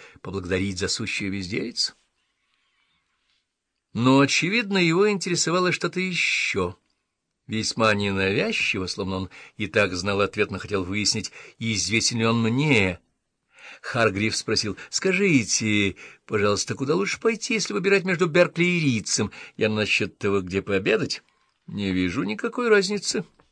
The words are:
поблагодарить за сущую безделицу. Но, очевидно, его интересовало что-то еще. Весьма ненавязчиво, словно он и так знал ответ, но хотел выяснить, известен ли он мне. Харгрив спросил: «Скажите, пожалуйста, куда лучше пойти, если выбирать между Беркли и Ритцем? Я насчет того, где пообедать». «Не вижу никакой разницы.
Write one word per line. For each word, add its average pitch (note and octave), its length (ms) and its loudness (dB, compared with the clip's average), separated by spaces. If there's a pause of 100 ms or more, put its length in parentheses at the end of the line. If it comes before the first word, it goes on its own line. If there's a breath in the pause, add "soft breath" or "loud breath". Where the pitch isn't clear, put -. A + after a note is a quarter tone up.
(220 loud breath)
поблагодарить F#2 580 -4
за F#2+ 80 -2
сущую G2+ 460 -4
безделицу. G2+ 600 -6 (2000)
Но, C3 300 4
очевидно, G3 560 0
его F3+ 320 4
интересовало F3+ 640 0
что-то - 260 -4
еще. D#3 760 -2 (680)
Весьма A2 460 0
ненавязчиво, G2+ 960 0
словно F#2+ 300 -4
он F#2 120 -6 (260 loud breath)
и G#2 120 -4
так G2 260 2
знал G2 280 -2
ответ, G2+ 300 0
но F#2+ 60 -4
хотел F#2+ 260 -4
выяснить, G2+ 480 -2 (280 loud breath)
известен A2 580 -2
ли A2+ 80 2
он A2+ 160 2
мне. A2+ 580 2 (840 loud breath)
Харгрив G#2+ 540 0
спросил: G#2 420 -4 (120)
«Скажите, A#2 1080 2 (300 loud breath)
пожалуйста, G#2 500 0
куда C3+ 200 -2
лучше F#3+ 240 -2
пойти, A3+ 340 0
если G#3 200 -2
выбирать G3 300 2
между F3+ 240 0
Беркли E3+ 360 4
и F3 160 2
Ритцем? A#2 520 0 (260 loud breath)
Я A2 120 2
насчет G#2+ 480 0
того, G2+ 240 0
где F#2 200 -2
пообедать». A2 640 0 (440)
«Не G2 240 -4
вижу F#2 320 0
никакой A3+ 460 -2
разницы. G3+ 560 2 (260)